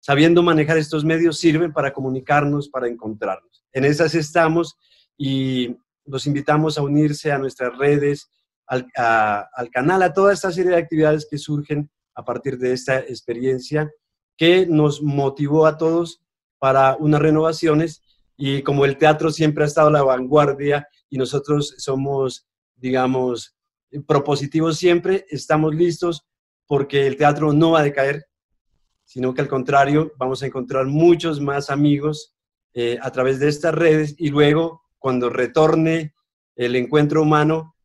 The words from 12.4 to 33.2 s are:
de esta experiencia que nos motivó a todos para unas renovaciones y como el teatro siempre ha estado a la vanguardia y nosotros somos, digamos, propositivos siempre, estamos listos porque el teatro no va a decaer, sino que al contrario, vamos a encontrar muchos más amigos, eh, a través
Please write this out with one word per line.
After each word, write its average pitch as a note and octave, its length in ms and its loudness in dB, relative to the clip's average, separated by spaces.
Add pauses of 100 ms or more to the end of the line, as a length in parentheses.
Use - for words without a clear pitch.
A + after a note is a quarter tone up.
de B2+ 140 -2
esta C3 260 -2
experiencia C3 920 -6 (440)
que F3 300 4
nos D3+ 340 2
motivó C#3+ 680 0
a D3+ 120 2
todos E3 420 -2 (380)
para C3+ 380 2
unas D3+ 260 2
renovaciones D#3+ 800 0 (340)
y C#3 260 -4
como C#3+ 220 0
el C#3 140 -2
teatro D#3 320 4
siempre D3+ 320 0
ha D3+ 60 0
estado D3+ 180 4
a D3+ 60 6
la C#3+ 100 4
vanguardia C#3 840 0 (200)
y C#3 80 -10
nosotros C#3+ 640 -4
somos, C3+ 680 -6 (260)
digamos, B2+ 800 -4 (500)
propositivos D3 760 -2
siempre, F3+ 520 0
estamos D#3 420 0
listos E3+ 540 -2 (400)
porque C#3 400 2
el C3 100 0
teatro D3 360 2
no E3 180 4
va D#3+ 100 4
a D3 40 2
decaer, C#3+ 420 -2 (800)
sino B2+ 300 -6
que C#3+ 80 -2
al C#3 60 -4
contrario, C#3 680 2
vamos C3 260 -6
a C#3 40 -6
encontrar C3 400 -4
muchos D#3+ 520 2
más C#3+ 300 -4
amigos, D3 640 0 (380)
eh, A#2+ 300 -4
a C3 100 -8
través C3 260 0